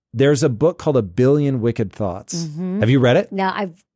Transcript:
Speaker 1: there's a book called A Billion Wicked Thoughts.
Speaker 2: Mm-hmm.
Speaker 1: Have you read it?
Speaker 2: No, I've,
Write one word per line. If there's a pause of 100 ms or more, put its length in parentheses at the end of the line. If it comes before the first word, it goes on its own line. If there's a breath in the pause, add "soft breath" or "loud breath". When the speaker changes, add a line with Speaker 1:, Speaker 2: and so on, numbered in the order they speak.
(120)
Speaker 1:
there's
a
book
called
A
Billion
Wicked
Thoughts.
Speaker 2:
Mm-hmm.
Speaker 1:
Have
you
read
it?
Speaker 2:
No,
I've, (120)